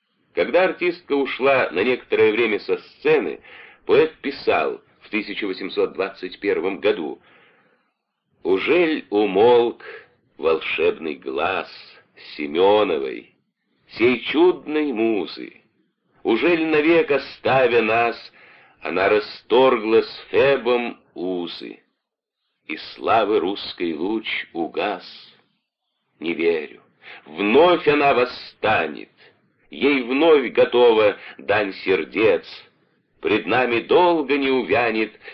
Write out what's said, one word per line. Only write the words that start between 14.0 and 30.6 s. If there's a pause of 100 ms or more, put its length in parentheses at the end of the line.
чудной
музы? (600)
Ужель,
навек
оставя
нас, (640)
она
расторгла
с
Фебом (140)
узы? (840)
И
славы
русский
луч (240)
угас? (1120)
Не
верю, (420)
вновь
она
восстанет, (580)
ей
вновь
готова (220)